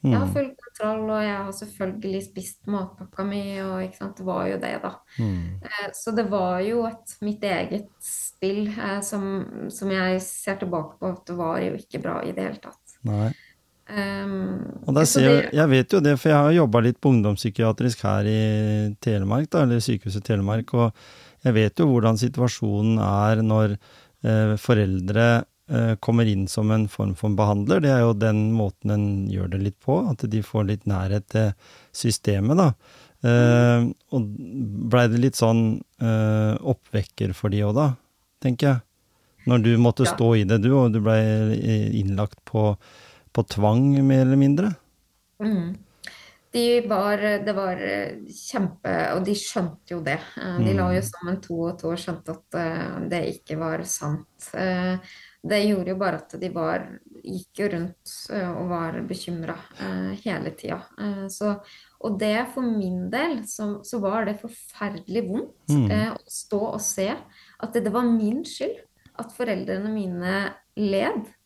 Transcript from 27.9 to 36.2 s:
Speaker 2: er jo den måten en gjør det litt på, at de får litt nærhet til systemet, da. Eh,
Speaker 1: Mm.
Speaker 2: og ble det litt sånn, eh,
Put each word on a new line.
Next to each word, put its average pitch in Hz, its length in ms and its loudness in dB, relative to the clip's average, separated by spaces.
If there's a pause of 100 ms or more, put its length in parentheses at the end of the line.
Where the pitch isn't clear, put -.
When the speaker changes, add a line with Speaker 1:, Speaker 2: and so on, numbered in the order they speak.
Speaker 2:
er 127 100 4
jo 117 120 4
den 107 400 2
måten 107 380 -2
en 104 140 0 (240)
gjør 92 220 -2
det 95 100 -2
litt 98 180 -4
på, 147 200 0 (100)
at 123 80 -2 (120)
de 110 120 0
får 107 260 -2
litt 101 180 -2
nærhet 98 440 -2
til 110 240 2 (400)
systemet, 107 640 0
da. 165 160 4 (500)
Eh, 120 580 6
Speaker 1:
Mm. 117 120 0 (180)
Speaker 2:
og 110 800 -4
ble 120 200 6
det 117 100 2
litt 127 160 2
sånn, 113 460 2 (200)
eh, 110 560 2